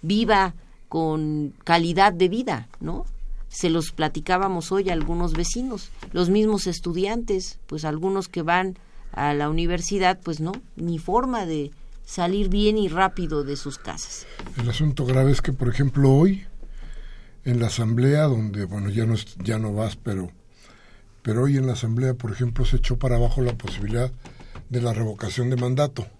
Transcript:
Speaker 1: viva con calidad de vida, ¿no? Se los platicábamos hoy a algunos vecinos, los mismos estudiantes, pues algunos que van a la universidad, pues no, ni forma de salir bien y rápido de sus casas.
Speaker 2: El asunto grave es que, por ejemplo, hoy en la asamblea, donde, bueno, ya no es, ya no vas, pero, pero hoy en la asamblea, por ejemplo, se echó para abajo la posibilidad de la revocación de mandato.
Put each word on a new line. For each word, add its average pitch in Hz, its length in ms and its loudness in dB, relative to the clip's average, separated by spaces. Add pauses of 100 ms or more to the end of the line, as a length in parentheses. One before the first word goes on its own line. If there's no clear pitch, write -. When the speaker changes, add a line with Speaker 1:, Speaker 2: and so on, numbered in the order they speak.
Speaker 1:
viva 202 520 2 (340)
con 156 640 -2 (100)
calidad 170 480 4
de 180 160 4
vida, 190 400 -4 (120)
¿no? - 260 -6 (420)
Se - 220 -2
los 160 220 0
platicábamos 180 800 -2
hoy 190 180 0
a - 20 0
algunos 170 400 0
vecinos, 233 580 -4 (220)
los 175 160 2
mismos 208 380 2
estudiantes, 185 1000 -2
pues 156 200 -6
algunos 185 420 -2
que 175 140 -6
van 180 360 0 (340)
a 143 200 0
la 147 160 0
universidad, 180 760 2
pues 156 180 -4
no, 165 120 -4 (240)
ni 170 220 -4
forma 226 480 0
de 151 240 -4 (340)
salir 185 440 0
bien 208 280 4
y 208 120 2
rápido 160 560 0
de 139 120 -6
sus 139 220 -10
casas. - 480 -12 (300)
Speaker 2:
El 120 120 -2
asunto 143 380 0
grave 131 260 6
es 123 80 4
que, - 120 2
por 131 160 0
ejemplo, 135 420 4
hoy 190 340 6 (1000)
en 120 160 2
la 117 80 2
asamblea, 123 560 2
donde, 107 400 0
bueno, 101 260 -4
ya 110 160 0
no 113 80 2
es, - 220 -6
ya 110 220 -2
no 107 140 -2
vas, 104 240 -2
pero, 95 340 -4 (920)
pero 117 220 2
hoy 139 120 4
en 131 100 2
la 127 80 0
asamblea, 120 400 0
por 117 180 -6
ejemplo, 120 320 0
se 135 120 6
echó 123 220 2
para 123 180 2
abajo 120 240 4
la 120 160 0
posibilidad 113 540 -2 (580)
de 123 120 -2
la 120 120 0
revocación 110 560 -2
de 127 80 0
mandato. 127 500 0 (140)